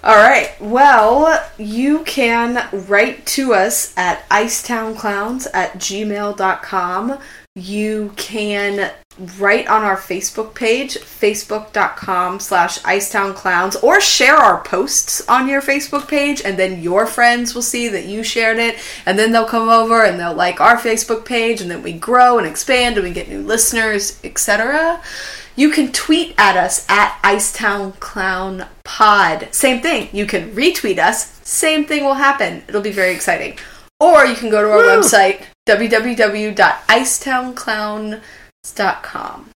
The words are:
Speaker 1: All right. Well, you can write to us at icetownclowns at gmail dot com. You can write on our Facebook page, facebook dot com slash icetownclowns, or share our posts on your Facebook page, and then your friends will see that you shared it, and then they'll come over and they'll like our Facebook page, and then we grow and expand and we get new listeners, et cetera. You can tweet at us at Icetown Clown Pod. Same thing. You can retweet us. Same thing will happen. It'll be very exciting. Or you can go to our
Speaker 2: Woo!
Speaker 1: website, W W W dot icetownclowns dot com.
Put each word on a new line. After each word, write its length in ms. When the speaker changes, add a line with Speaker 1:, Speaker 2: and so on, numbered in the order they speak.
Speaker 1:
All 120
right. 360
Well, 800
you 460
can 640
write 400
to 260
us 440
at 320
icetownclowns 1200
at 200
gmail 640
dot 240
com. 560
You 640
can 760
write 280
on 180
our 100
Facebook 580
page, 420
facebook 760
dot 240
com 440
slash 400
icetownclowns, 1040
or 180
share 360
our 280
posts 640
on 200
your 140
Facebook 460
page, 360
and 160
then 240
your 240
friends 480
will 80
see 240
that 180
you 180
shared 360
it, 160
and 100
then 140
they'll 140
come 240
over 340
and 160
they'll 160
like 260
our 160
Facebook 480
page, 360
and 100
then 100
we 120
grow 440
and 80
expand 520
and 100
we 60
get 160
new 120
listeners, 840
et 140
cetera. 640
You 140
can 220
tweet 440
at 200
us 320
at 340
Icetown 800
Clown 640
Pod. 720
Same 260
thing. 300
You 140
can 260
retweet 480
us. 480
Same 380
thing 180
will 120
happen. 520
It'll 140
be 100
very 240
exciting. 420
Or 240
you 100
can 140
go 120
to 80
our 60
Speaker 2:
Woo! 260
Speaker 1:
website, 440
W 240
W 240
W 380
dot 380
icetownclowns 1300
dot 260
com. 480